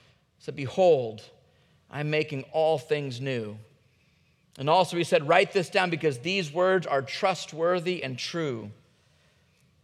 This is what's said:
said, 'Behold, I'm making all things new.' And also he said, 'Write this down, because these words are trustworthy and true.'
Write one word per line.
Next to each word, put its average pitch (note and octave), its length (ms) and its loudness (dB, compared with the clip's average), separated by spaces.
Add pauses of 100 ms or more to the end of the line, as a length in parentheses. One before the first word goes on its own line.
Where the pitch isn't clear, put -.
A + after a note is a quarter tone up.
(400)
said, C#3 160 -12
'Behold, C#3 680 2 (680)
I'm D3 200 -6
making D3+ 420 -2
all D#3 260 2
things C#3 440 -4
new.' A2+ 360 -4 (1000)
And C#3 120 -2
also F3 280 4
he E3+ 80 0
said, D#3+ 220 2
'Write F3+ 260 4
this F#3 160 0
down, F#3 200 2
because D3 300 0
these E3+ 320 -4
words F3+ 340 2
are C#3 160 0
trustworthy F3 1000 -2
and C3 160 -8
true.' A#2+ 520 -6 (1120)